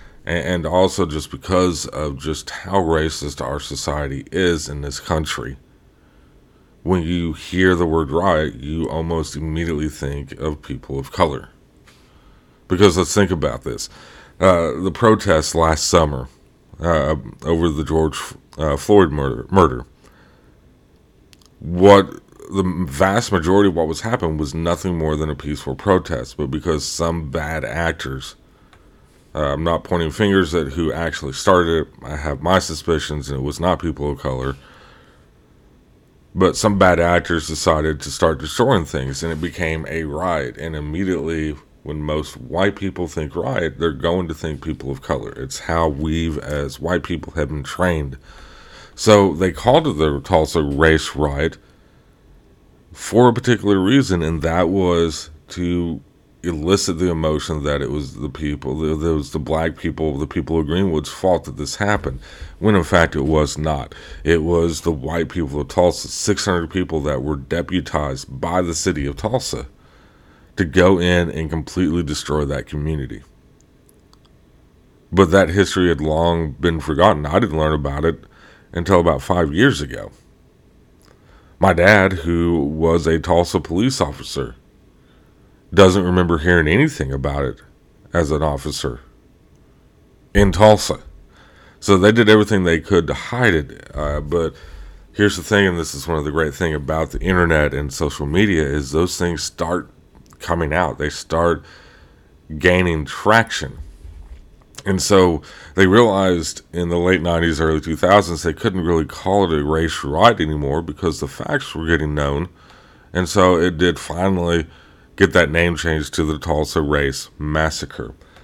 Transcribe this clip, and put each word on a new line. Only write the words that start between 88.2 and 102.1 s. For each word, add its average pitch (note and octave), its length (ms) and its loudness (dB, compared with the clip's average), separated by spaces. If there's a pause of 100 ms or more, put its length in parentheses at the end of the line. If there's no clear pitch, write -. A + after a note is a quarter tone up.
an D2+ 100 0
officer C#2+ 600 -4 (1300)
in G2+ 180 4
Tulsa. G#2+ 480 6 (800)
So G2 180 4
they G2+ 140 6
did A2+ 180 6
everything G#2+ 340 6
they E2 160 4
could E2+ 280 2
to C#2+ 60 -2
hide A#2+ 400 0
it. - 400 -4
Uh, D2 280 -4
but D#2 340 -2 (580)
here's G2+ 240 2
the E2+ 60 -8
thing, G2+ 240 4
and F2 100 0
this E2 160 -4
is C#2 140 -10
one E2 100 0
of D2 80 -2
the D2 60 -4
great D2+ 220 0
things D#2+ 220 -2
about D#2 360 -4
the - 100 -6
internet D#2+ 520 2
and C#2+ 200 -6
social D2 320 -4
media, E2+ 380 2
is C#2 280 -4
those E2+ 260 0
things F2 260 -2
start E2+ 460 -6 (500)
coming E2+ 320 -2
out. D#2+ 280 -2
They D2 100 -2
start E2 560 -2 (920)